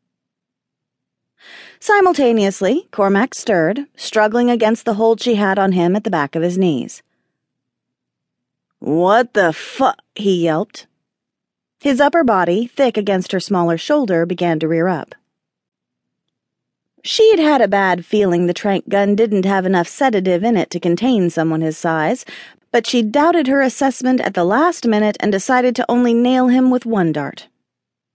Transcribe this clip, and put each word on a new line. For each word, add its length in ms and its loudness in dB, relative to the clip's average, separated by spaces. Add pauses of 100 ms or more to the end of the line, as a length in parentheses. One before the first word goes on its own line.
(1800)
Simultaneously, 1120 2
Cormac 420 0
stirred, 540 -2 (100)
struggling 520 0
against 360 0
the 80 -2
hold 280 0
she 140 0
had 240 0
on 140 2
him 240 2
at 80 -6
the 40 -6
back 240 -2
of 80 -4
his 160 -2
knees. 460 -2 (1800)
"What 540 0
the 180 2
fu-," 480 -4 (160)
he 300 0
yelped. 420 -4 (920)
His 180 0
upper 240 2
body, 440 0
thick 280 -2
against 380 -2
her 80 -2
smaller 360 0
shoulder, 480 0
began 340 -2
to 100 -2
rear 180 0
up. 260 -4 (1900)
She'd 360 4
had 200 4
a 80 4
bad 380 0
feeling 420 2
the 60 0
trank 340 -4
gun 260 2
didn't 300 0
have 220 0
enough 240 0
sedative 520 0
in 140 0
it 140 -2
to 100 -8
contain 500 0
someone 300 -2
his 180 -4
size, 460 -2 (480)
but 160 0
she 160 0
doubted 440 0
her 120 2
assessment 640 -2
at 140 -6
the 100 0
last 420 0
minute 320 0
and 140 -2
decided 420 0
to 160 -2
only 220 2
nail 340 2
him 240 2
with 140 -2
one 260 0
dart. 380 -8 (640)